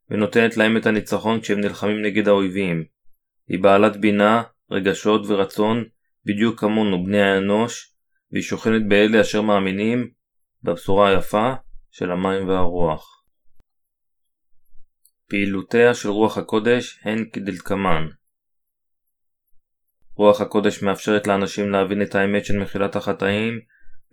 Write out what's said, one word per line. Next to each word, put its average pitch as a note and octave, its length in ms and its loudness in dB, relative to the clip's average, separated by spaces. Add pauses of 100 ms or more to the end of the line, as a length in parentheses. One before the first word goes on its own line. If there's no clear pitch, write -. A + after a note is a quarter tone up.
ונותנת G#2+ 480 0
להם A2 200 2
את G#2+ 80 -2
הניצחון G#2+ 560 -2
כשהם G2+ 180 -4
נלחמים G#2 420 -4
נגד G#2 260 -2
האויבים. F#2+ 580 0 (640)
היא F#2+ 120 -4
בעלת G2+ 380 4
בינה, G#2 460 2 (280)
רגשות G2+ 560 0
ורצון G#2+ 560 -2 (420)
בדיוק A2 340 -2
כמונו G#2 440 0
בני G2+ 180 0
האנוש, G2 720 -2 (360)
והיא F#2 120 -4
שוכנת A2 440 -2
באלה G#2+ 340 4
אשר G#2+ 200 0
מאמינים G#2+ 680 0 (540)
בבשורה G2 460 2
היפה G#2 440 2 (380)
של - 200 -6
המים F#2+ 360 -2
והרוח. F2+ 760 0 (2000)
פעילותיה G2+ 640 2
של A2 160 -6
רוח G#2 280 0
הקודש A2 640 -2
הן G#2+ 300 -4
כדלקמן. F#2 720 -2 (2000)
רוח G#2 260 4
הקודש G2+ 420 -2
מאפשרת G2+ 440 0
לאנשים G2+ 440 0
להבין G2 300 0
את G2+ 140 -4
האמת G2+ 300 0
של G#2 120 2
מחילת G2 380 -4
החטאים G#2 640 -2 (540)